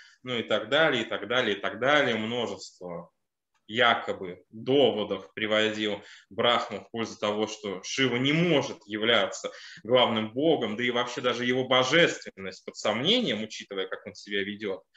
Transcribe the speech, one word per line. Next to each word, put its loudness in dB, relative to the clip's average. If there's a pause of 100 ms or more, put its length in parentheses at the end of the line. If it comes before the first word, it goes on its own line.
(220)
Ну -6
и -2
так 0
далее, 2
и -6
так -6
далее, 0
и -10
так -4
далее. 2
Множество -6 (600)
якобы 0
доводов 0
приводил 0 (260)
Брахма 0
в -20
пользу -6
того, 0
что -6
Шива 0
не 2
может 2
являться 0 (320)
главным 2
богом, 2
да -4
и 0
вообще -2
даже 0
его 0
божественность 2
под -12
сомнением, 0
учитывая, -8
как -10
он -14
себя -4
ведёт. -6 (140)